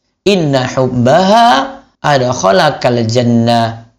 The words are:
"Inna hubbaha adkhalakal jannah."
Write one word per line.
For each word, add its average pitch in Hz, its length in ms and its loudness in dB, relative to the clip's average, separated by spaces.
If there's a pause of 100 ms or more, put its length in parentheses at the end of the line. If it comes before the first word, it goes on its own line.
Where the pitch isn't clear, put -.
(220)
"Inna 147 480 0
hubbaha 185 1120 0 (160)
adkhalakal 139 1120 0
jannah." 117 880 0